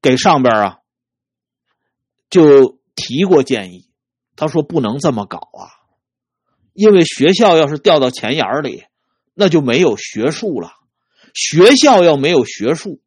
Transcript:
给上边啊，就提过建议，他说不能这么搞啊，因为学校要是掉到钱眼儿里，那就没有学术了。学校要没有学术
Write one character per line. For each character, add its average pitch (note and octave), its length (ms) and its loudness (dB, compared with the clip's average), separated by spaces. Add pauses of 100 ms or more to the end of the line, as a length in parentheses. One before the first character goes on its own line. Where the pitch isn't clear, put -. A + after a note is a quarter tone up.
给 C3 160 0
上 D3 260 0
边 A#2+ 100 2
啊， G#2 260 -4 (1500)
就 C#3+ 520 4 (140)
提 C#3 280 -6
过 F3 200 2
建 G#2 280 -8
议， F2+ 180 -20 (460)
他 D3+ 120 -6
说 D#3 140 -4
不 D3+ 200 -4
能 A2+ 180 -6
这 - 140 -2
么 G#2 120 -8
搞 - 120 -16
啊， - 340 -20 (1000)
因 G#3+ 180 2
为 F3+ 140 4
学 D3+ 260 -2
校 G3 240 2
要 D#3 140 0
是 D3+ 80 -8
掉 D#3+ 220 2
到 B2+ 120 -2
钱 B2 240 -8
眼 D3 80 -4
儿 A#2+ 180 -6
里， B2 220 -12 (500)
那 G3+ 140 0
就 D#3 140 0
没 B2+ 180 -2
有 C#3+ 160 0
学 A#2 360 -6
术 D#3+ 280 -8
了。 E2 120 -14 (640)
学 F#3+ 420 2
校 C4 260 4
要 E3 140 4
没 C#3 140 -2
有 C#3+ 160 0
学 A2+ 300 -6
术 D#3+ 320 -14